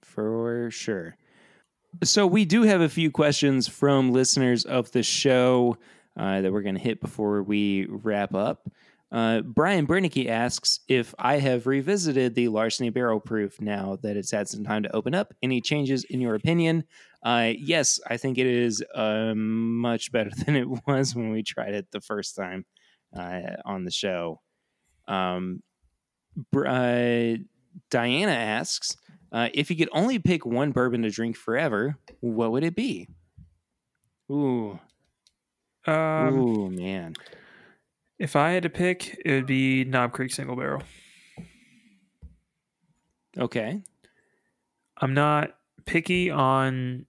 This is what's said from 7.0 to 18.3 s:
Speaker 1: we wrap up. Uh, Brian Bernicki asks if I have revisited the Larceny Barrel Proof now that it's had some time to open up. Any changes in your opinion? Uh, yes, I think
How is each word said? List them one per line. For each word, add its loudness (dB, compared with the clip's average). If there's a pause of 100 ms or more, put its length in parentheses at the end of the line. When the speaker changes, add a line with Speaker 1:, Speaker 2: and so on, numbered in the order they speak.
Speaker 1:
we 0
wrap -2
up. -2 (400)
Uh, 0
Brian 2
Bernicki 0
asks 0
if 2
I 2
have 0
revisited 0
the 2
Larceny 0
Barrel 0
Proof -4
now -4
that -4
it's -6
had -2
some -8
time -2
to -6
open -2
up. -4
Any 0
changes -2
in -6
your -2
opinion? 2 (400)
Uh, 2
yes, 0
I -4
think -2